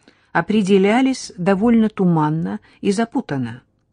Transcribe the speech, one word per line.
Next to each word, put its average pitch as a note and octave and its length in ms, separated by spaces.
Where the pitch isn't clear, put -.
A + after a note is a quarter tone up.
определялись G3+ 1080
довольно G#3+ 520
туманно E3+ 720
и G3 120
запутанно. D3 720